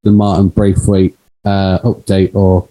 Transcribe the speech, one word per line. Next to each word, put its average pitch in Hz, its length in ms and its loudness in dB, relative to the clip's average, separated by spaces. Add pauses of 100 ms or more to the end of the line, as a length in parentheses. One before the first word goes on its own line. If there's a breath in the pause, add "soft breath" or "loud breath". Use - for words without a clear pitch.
the 107 80 0
Martin 98 380 2
Braithwaite, 98 680 0 (280)
uh, 95 360 -2
update 95 540 -2
or 92 360 0